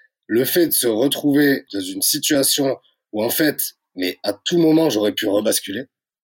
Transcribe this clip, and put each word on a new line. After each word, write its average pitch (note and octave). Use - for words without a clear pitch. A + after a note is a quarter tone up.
le A#2
fait E3+
de B2
se -
retrouver C#3
dans G2+
une -
situation C#3
où, G#2+
en A#2
fait, D3+
mais F2+
à G#2
tout F3
moment, D#3+
j'aurais G#2
pu -
rebasculer, G#2